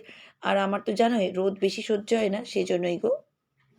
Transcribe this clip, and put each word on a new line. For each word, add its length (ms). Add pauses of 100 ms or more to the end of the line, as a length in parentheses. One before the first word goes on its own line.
(420)
আর 160
আমার 240
তো 100
জানোই 400
রোদ 280
বেশি 220
সহ্য 340
হয় 180
না, 100
সেই 240
জন্যই 320
গো 120 (680)